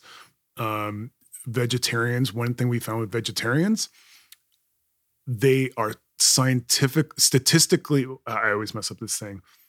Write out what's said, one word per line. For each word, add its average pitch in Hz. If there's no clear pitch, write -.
um, 107
vegetarians. 120
One 120
thing 123
we 117
found 113
with 110
vegetarians, 143
they 131
are 107
scientific, 131
statistically, 147
I 110
always 104
mess 107
up 95
this -
thing, 101